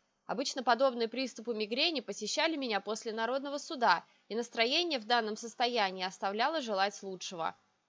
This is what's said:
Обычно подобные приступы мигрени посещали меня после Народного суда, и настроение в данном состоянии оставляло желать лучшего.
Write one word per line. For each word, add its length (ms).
Обычно 380
подобные 440
приступы 460
мигрени 460
посещали 560
меня 260
после 320
Народного 460
суда, 460
и 60
настроение 640
в 80
данном 320
состоянии 680
оставляло 580
желать 420
лучшего. 520